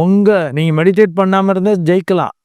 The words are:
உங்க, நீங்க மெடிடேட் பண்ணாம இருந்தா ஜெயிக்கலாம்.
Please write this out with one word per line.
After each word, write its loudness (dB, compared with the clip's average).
உங்க, 2
நீங்க -2
மெடிடேட் 0
பண்ணாம 0
இருந்தா 0
ஜெயிக்கலாம். -2